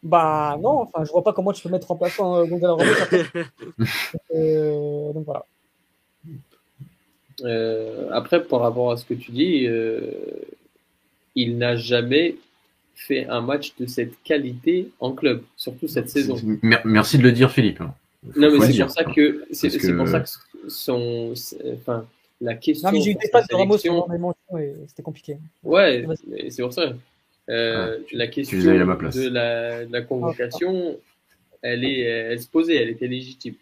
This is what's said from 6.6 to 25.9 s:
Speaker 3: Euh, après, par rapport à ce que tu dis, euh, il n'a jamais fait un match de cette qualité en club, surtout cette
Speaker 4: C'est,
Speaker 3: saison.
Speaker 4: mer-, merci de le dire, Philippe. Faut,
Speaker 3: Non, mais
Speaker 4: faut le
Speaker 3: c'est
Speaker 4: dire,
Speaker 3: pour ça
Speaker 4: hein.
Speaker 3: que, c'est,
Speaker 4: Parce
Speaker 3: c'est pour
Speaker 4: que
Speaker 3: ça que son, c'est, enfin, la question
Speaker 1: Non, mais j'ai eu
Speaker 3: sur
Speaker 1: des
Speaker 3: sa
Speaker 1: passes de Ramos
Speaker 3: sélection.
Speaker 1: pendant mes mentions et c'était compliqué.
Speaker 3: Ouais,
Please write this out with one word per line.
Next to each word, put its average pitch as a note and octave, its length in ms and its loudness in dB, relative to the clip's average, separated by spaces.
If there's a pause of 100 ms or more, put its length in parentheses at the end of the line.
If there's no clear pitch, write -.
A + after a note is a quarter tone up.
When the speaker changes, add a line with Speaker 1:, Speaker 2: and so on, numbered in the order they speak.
Speaker 3:
Euh, A2+ 720 -4
après, E3+ 320 2
par B2+ 180 0
rapport A#2+ 300 2
à A#2+ 60 -2
ce - 80 -12
que - 80 -6
tu B2 180 -12
dis, C#3 360 2
euh, A2+ 440 -2 (1200)
il A#2+ 220 0
n'a A#2+ 180 2
jamais B2 640 2 (580)
fait C3 300 -4
un A#2+ 160 -2
match C#3+ 360 -4
de B2 100 -6
cette A#2+ 360 -6
qualité D3 680 -2 (100)
en B2+ 120 -4
club, B2+ 320 0 (140)
surtout B2+ 300 -10
cette A#2+ 220 -4
Speaker 4:
C'est, C#3+ 120 0
Speaker 3:
saison. B2+ 160 -2 (240)
Speaker 4:
mer-, A2+ 240 4
merci G#2+ 320 4
de B2+ 60 6
le B2 100 10
dire, B2+ 180 6
Philippe. G#2+ 280 2
Faut, - 600 -10
Speaker 3:
Non, D3 80 8
mais - 40 10
Speaker 4:
faut D3 40 6
le C#3 120 8
Speaker 3:
c'est - 40 6
Speaker 4:
dire, G2 160 4
Speaker 3:
pour - 80 -8
ça E3 100 0
Speaker 4:
hein. - 80 -6
Speaker 3:
que, - 380 4
c'est, - 180 -2
Speaker 4:
Parce - 120 -2
Speaker 3:
c'est F2+ 120 2
pour F2 120 2
Speaker 4:
que F2 60 0
Speaker 3:
ça - 100 2
que - 80 -8 (380)
son, A#2+ 680 -4
c'est, - 380 -10
enfin, A#2+ 320 -8 (360)
la A#2 140 -4
question D3+ 340 -2
Speaker 1:
Non, G3+ 40 2
mais G3+ 80 2
j'ai G#3 100 2
eu - 20 2
Speaker 3:
sur - 80 -4
Speaker 1:
des G#3+ 60 -4
Speaker 3:
sa - 40 -4
Speaker 1:
passes A#3 160 6
de - 80 -2
Ramos G3 220 4
Speaker 3:
sélection. E3+ 240 2
Speaker 1:
pendant F3 120 -4
mes F3 60 -4
mentions F3 380 -6
et C#3+ 180 -6 (120)
c'était - 160 -18
compliqué. D3 340 -12 (260)
Speaker 3:
Ouais, D#3 400 4